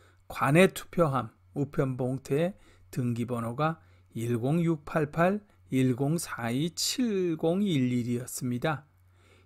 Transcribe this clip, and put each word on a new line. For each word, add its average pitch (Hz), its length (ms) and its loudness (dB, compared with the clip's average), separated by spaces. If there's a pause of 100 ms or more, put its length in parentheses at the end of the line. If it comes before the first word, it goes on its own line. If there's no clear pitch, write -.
(300)
관외 170 400 6
투표함 135 640 0 (240)
우편봉투의 135 1040 -2 (320)
등기번호가 120 920 -2 (320)
일공육팔팔 156 1300 0 (300)
일공사이칠공일일이었습니다. 139 3250 0 (600)